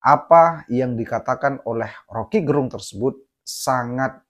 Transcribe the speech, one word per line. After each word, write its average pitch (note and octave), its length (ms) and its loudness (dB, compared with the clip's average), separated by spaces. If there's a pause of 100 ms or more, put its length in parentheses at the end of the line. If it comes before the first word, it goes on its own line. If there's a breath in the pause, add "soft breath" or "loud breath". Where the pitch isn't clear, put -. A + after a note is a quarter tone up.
apa E3 640 4
yang B2 320 -2
dikatakan B2+ 640 -4
oleh A2+ 240 -4 (240)
Rocky A2+ 320 -2
Gerung C#3+ 240 0
tersebut A#2 560 -6 (160)
sangat B2+ 880 -4